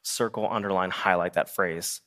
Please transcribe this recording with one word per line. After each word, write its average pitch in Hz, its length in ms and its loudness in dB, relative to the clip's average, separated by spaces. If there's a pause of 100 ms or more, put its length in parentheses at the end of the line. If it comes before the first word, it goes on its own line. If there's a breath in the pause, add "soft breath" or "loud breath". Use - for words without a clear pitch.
Circle, 110 460 -2
underline, 98 420 0
highlight 90 420 2
that - 200 0
phrase. 85 540 -2